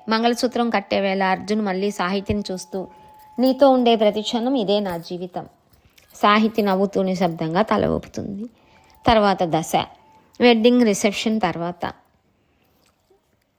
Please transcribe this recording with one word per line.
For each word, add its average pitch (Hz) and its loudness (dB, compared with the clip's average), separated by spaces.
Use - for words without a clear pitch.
మంగళసూత్రం 233 0
కట్టే 202 -2
వేళ 196 -2
అర్జున్ 190 -2
మళ్ళీ 196 -2
సాహితిని 202 -4
చూస్తూ, 185 -10
"నీతో 262 4
ఉండే 240 4
ప్రతి 208 2
క్షణం 240 -2
ఇదే 202 0
నా 185 -4
జీవితం." 175 -12
సాహితి 214 2
నవ్వుతూ 196 0
నిశ్శబ్దంగా 175 -2
తల 208 0
ఊపుతుంది. - -6
తర్వాత 208 4
దశ, 165 -2
వెడ్డింగ్ 240 6
రిసెప్షన్ 214 0
తర్వాత. 170 -4